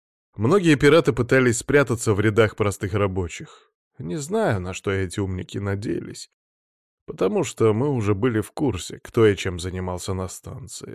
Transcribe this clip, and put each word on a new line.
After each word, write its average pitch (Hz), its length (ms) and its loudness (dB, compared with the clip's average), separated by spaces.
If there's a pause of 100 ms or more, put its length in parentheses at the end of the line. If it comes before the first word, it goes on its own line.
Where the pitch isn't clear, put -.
(360)
Многие 160 400 4
пираты 143 360 6
пытались 123 460 2
спрятаться 127 560 2
в 95 60 0
рядах 107 360 2
простых 101 380 -2
рабочих. 95 760 -4 (280)
Не 165 180 -8
знаю, 160 440 -2
на 90 120 -8
что - 180 -6
эти 95 300 -2
умники 95 380 -6
надеялись, 101 720 -6 (760)
потому 185 400 -2
что 110 300 2
мы 131 160 0
уже 107 240 0
были 110 260 0
в - 120 -6
курсе, - 480 -4
кто - 260 4
и 101 100 4
чем 90 240 -6
занимался 90 540 -6
на 92 120 -4
станции, - 680 -16